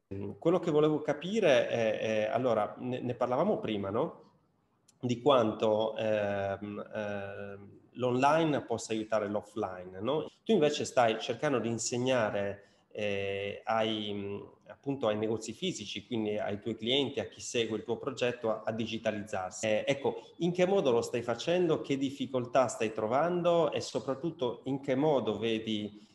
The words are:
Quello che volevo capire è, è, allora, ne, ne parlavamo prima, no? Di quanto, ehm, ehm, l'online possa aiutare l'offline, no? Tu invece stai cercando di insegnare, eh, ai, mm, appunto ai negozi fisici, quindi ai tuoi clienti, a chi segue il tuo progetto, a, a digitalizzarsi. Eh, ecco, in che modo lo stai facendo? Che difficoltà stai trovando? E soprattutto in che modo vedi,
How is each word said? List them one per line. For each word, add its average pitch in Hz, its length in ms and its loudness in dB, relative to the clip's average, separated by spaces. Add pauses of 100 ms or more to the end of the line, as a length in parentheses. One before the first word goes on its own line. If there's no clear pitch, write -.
(400)
Quello 175 200 4
che 175 120 -2
volevo 151 300 4
capire 156 680 4
è, 117 320 0
è, 107 320 0
allora, 113 480 2
ne, 123 200 -4
ne 120 140 -2
parlavamo 131 460 2
prima, 101 300 -2
no? 127 380 -2 (720)
Di 123 220 0
quanto, 110 760 4
ehm, 104 960 -2
ehm, 101 840 -8 (140)
l'online 131 680 4
possa - 320 -4
aiutare 107 340 0
l'offline, 95 720 -6
no? 131 300 -2 (140)
Tu - 80 0
invece 147 340 4
stai 113 340 2
cercando 131 400 -2
di 110 100 -2
insegnare, 113 960 -2 (280)
eh, 98 760 -4
ai, 110 480 0
mm, 101 260 -6 (280)
appunto 135 400 -4
ai 107 100 2
negozi 110 360 -2
fisici, 107 520 -6
quindi 107 320 -2
ai 101 220 -4
tuoi 110 160 -4
clienti, 123 440 0
a 98 80 -4
chi - 140 -18
segue 110 360 -2
il 101 60 -6
tuo 113 140 -4
progetto, 123 520 -2
a, 107 160 -2
a 117 60 -4
digitalizzarsi. 104 920 -4
Eh, 107 220 2
ecco, - 500 -2
in 175 140 0
che 180 140 2
modo 185 260 4
lo 117 100 4
stai 117 200 -2
facendo? 156 600 0
Che 139 160 -2
difficoltà 131 680 0
stai 110 260 -2
trovando? 170 800 2
E 117 100 -2
soprattutto 131 840 -4
in 135 160 -2
che 135 140 0
modo 127 420 2
vedi, 110 760 -4